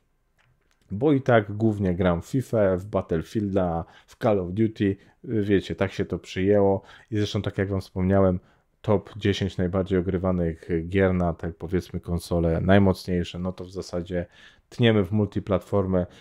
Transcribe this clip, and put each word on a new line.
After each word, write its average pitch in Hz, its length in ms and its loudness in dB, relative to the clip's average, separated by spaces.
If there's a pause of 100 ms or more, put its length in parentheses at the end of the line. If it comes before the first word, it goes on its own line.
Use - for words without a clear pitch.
(920)
bo 131 220 0
i 135 80 0
tak 110 300 4
głównie 104 440 0
gram 87 260 2
w - 40 -12
fifa, 107 520 0
w 92 80 -8
Battlefielda, 95 1000 -2 (220)
w - 80 -20
Call 107 240 0
of 87 140 -6
Duty, 104 420 0 (280)
wiecie, 101 520 0
tak 95 160 -2
się 95 140 -4
to 87 140 -6
przyjęło 98 640 2 (300)
i 107 60 -4
zresztą 104 240 -2
tak 98 160 -6
jak 98 120 -2
wam 95 120 -2
wspomniałem, 95 580 2 (420)
top 101 360 0
dziesięć 101 400 -2
najbardziej 92 420 0
ogrywanych 90 680 -2 (180)
gier 95 260 2
na 87 200 0
te, 85 180 -8
powiedzmy, 85 480 -6
konsole 85 640 -2
najmocniejsze, 92 800 2
no 90 120 -6
to 90 120 -12
w 90 80 -16
zasadzie 90 540 -6 (440)
tniemy 113 340 4
w 85 80 -4
multiplatformę. 98 920 0 (160)